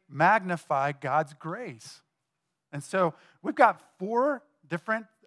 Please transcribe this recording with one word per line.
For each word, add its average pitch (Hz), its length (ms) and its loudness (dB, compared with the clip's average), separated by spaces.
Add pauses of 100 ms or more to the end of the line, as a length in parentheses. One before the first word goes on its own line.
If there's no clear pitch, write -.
magnify 160 840 0
God's 143 400 -4
grace. 165 720 -14 (680)
And 143 140 -10
so 180 300 0 (260)
we've 302 140 -6
got 220 260 4 (180)
four 240 440 -2 (260)
different, 220 380 -6 (200)